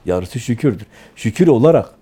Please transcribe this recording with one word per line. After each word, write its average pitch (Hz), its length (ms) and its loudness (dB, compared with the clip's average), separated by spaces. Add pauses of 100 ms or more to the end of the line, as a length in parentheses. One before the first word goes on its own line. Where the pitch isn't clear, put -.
yarısı 90 340 -6
şükürdür. 117 460 -4 (300)
Şükür 175 320 -2
olarak 139 540 2